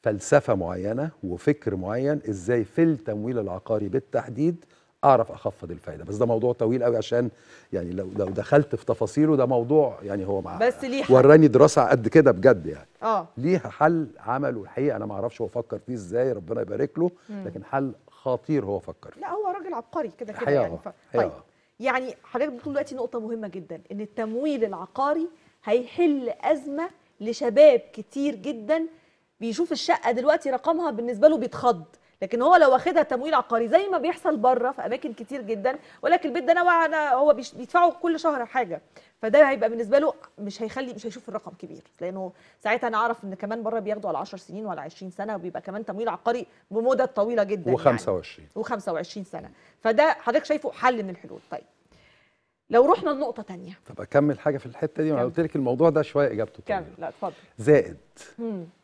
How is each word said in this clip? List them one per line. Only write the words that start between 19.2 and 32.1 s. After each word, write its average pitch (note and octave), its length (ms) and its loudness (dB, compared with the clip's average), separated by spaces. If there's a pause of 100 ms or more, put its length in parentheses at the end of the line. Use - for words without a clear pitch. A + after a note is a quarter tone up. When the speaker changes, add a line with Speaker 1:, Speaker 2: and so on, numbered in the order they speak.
Speaker 2:
لا، F#4 100 -8
هو G4+ 180 -4
راجل F4+ 260 -8
عبقري A#3 440 -8
كده G#3+ 140 -12
كده - 140 -14
Speaker 1:
حقيقة. C#3+ 160 2
Speaker 2:
يعني. E2 160 -4
ف-، - 100 -14 (240)
Speaker 1:
حقيقة. G#2+ 160 2
Speaker 2:
طيب، D2+ 40 -8 (480)
يعني B3+ 340 -4 (100)
حضرتك C4+ 280 -4
بتقول C4+ 220 -10
دلوقتي C#4+ 200 -4
نقطة B3 260 -6
مهمة A3 280 -10
جدًا، E3+ 320 -14 (120)
إن G3+ 80 -8
التمويل A3+ 640 -4
العقاري C#4 640 -4 (360)
هيحل B3 680 0 (100)
أزمة D4 500 -2 (300)
لشباب A#3+ 600 6 (120)
كتير C#4 420 -6
جدًا B3+ 520 -4 (540)
بيشوف A#3 320 -4
الشقة - 400 -2
دلوقتي C#4 380 0
رقمها D#4 400 -2
بالنسبة A#3 380 2
له D#4 100 4
بيتخض، A3+ 460 -2 (380)